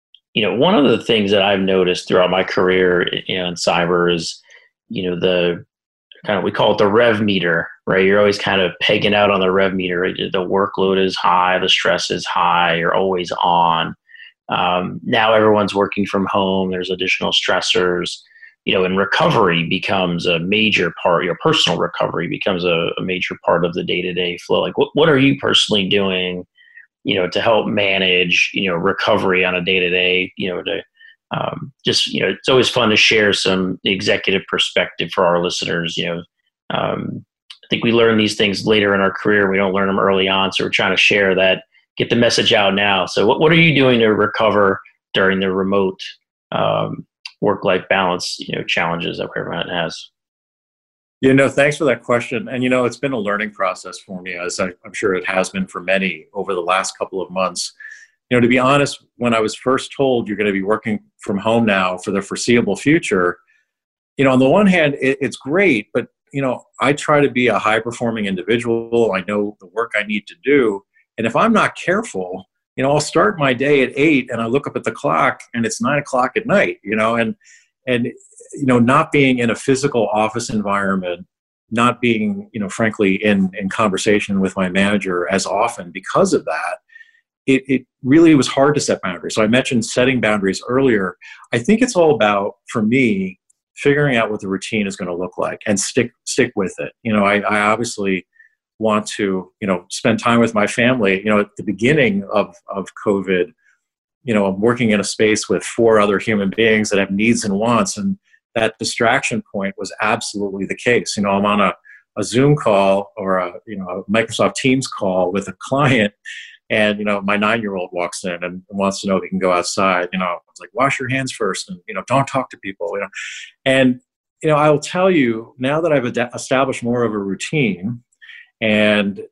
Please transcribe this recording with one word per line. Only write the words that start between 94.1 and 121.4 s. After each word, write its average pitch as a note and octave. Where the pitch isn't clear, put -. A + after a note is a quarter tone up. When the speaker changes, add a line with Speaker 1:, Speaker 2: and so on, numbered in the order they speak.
Speaker 2:
out A2
what G#2
the G2+
routine G2
is G2
gonna F2+
look F2
like E2
and G#2+
stick, A#2+
stick -
with F#2+
it. D2
You A2+
know, G#2
I, G#2
I G#2
obviously G#2
want G#2+
to, F#2+
you G#2+
know, F#2
spend A2+
time A#2+
with A2+
my G#2
family. A2+
You G2+
know, G#2
at G#2
the -
beginning G#2+
of, G2+
of G2
covid, F#2+
you B2
know, G#2
I'm F#2+
working A#2+
in G#2
a -
space G#2+
with F#2
four A2+
other G2+
human G2+
beings A2
that G2+
have F#2+
needs A2+
and G2+
wants, G#2+
and G2
that A2
distraction A#2
point G2
was G2
absolutely G2+
the -
case. A#2
You G#2
know, G2+
I'm G2+
on G#2
a, F#2+
a G#2+
Zoom C3+
call G2
or F#2+
a, F2+
you A2
know, F#2+
a F#2
Microsoft A2
Teams C3
call F#2
with G2
a F#2+
client, B2+
and, G#2
you G#2
know, G#2
my G2+
nine-year-old G#2
walks F2
in F2
and F2+
wants G2
to G2+
know F#2+
if F2+
he -
can F#2+
go F#2
outside. F2+
You F#2
know, F2+
it's -
like, F2
"Wash C3+
your B2+
hands C3
first, G2